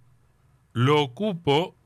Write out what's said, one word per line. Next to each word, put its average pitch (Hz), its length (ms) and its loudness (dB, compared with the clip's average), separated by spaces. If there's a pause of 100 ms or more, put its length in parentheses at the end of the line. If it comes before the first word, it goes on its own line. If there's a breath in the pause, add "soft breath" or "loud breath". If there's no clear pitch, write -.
(760)
lo 139 260 2
ocupo 165 840 -2